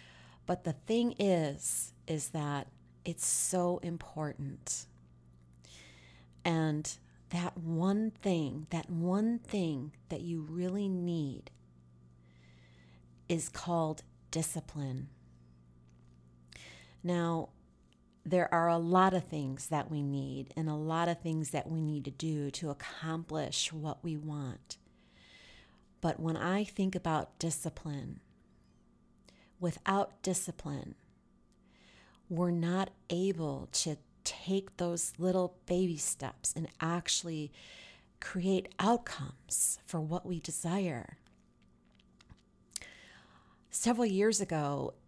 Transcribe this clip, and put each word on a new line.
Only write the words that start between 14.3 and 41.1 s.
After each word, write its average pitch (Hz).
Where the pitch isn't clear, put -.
Now, 170
there 175
are 170
a 170
lot 185
of 180
things 139
that 151
we 151
need 139
and 160
a 151
lot 160
of 170
things 160
that -
we 160
need 151
to 139
do 147
to 160
accomplish 160
what 156
we 160
want. 147
But -
when 160
I 196
think 190
about 165
discipline, 156
without 196
discipline, -
we're 175
not 175
able 165
to -
take 190
those 170
little 180
baby 180
steps -
and 165
actually 165
create 185
outcomes -
for 170
what 156
we 175
desire. 170